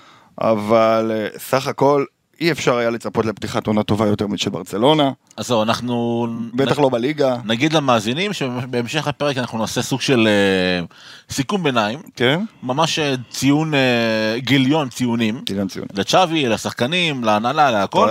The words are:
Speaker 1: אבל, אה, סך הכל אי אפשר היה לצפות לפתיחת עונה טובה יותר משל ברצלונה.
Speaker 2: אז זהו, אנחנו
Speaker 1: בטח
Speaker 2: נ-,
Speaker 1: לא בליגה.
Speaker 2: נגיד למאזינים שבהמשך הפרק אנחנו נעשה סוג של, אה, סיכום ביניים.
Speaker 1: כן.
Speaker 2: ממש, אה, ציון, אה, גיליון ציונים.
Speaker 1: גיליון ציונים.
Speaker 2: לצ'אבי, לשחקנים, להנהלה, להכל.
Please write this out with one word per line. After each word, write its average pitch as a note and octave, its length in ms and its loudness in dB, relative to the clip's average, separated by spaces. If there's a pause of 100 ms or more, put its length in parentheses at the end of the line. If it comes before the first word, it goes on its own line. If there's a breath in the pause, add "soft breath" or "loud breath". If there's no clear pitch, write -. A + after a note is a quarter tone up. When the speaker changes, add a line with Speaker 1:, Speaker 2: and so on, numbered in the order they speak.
(420 soft breath)
Speaker 1:
אבל, A2+ 720 2
אה, G#2+ 240 -6
סך C3 280 -2
הכל C#3 360 2 (380)
אי E3 100 2
אפשר C3+ 260 0
היה A#2 120 2
לצפות A2 360 -2
לפתיחת G#2+ 420 -4
עונה G#2+ 160 2
טובה G#2+ 240 0
יותר G#2 200 0
משל G2+ 220 -2
ברצלונה. B2+ 640 2 (260)
Speaker 2:
אז G#2+ 100 -10
זהו, A#2 160 2
אנחנו A#2 640 -2 (260)
Speaker 1:
בטח B2+ 260 0
Speaker 2:
נ-, - 20 4
Speaker 1:
לא C3+ 80 6
בליגה. C3 460 0 (100)
Speaker 2:
נגיד A#2 280 0
למאזינים C3+ 600 0
שבהמשך B2+ 760 -4
הפרק C#3+ 300 -2
אנחנו A#2+ 200 -6
נעשה A2+ 240 -2
סוג B2+ 200 -2
של, A#2+ 260 2
אה, F#2+ 580 2 (440 loud breath)
סיכום F3+ 340 -4
ביניים. B2 360 0 (160)
Speaker 1:
כן. C3 240 2 (240)
Speaker 2:
ממש, C#3 360 0
אה, C#3+ 140 0 (160)
ציון, D3+ 440 0
אה, C#3 60 2 (580)
גיליון C3+ 520 2
ציונים. A#2 560 -2
Speaker 1:
גיליון G2 220 -4
ציונים. - 260 -8
Speaker 2:
לצ'אבי, D#3 560 2
לשחקנים, C#3 720 -2
להנהלה, B2 480 2
להכל. G#2+ 400 2